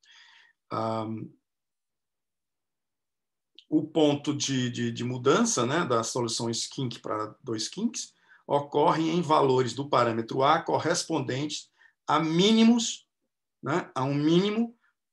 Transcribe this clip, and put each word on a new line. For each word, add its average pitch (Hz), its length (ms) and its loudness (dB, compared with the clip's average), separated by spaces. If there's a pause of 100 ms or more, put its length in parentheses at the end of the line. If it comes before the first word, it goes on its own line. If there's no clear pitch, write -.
(680)
Ah, 110 380 -4 (2750)
o 151 140 0
ponto 147 480 2
de, 127 340 -2
de, 117 220 -4
de 117 140 -6
mudança, 127 600 2
né, 156 200 0
das 117 220 0
soluções 117 600 -4
kink 127 320 -6
pra 107 420 -6
dois 113 280 -6
kinks - 440 -8 (320)
ocorre 151 640 0
em 175 120 0
valores 131 520 2
do 139 160 -8
parâmetro 120 540 0
A 160 180 4
correspondentes 147 1120 -4 (340)
a 147 140 0
mínimos, 220 880 4 (560)
né, 165 320 -4
a 131 80 -2
um 143 100 0
mínimo 196 640 2 (360)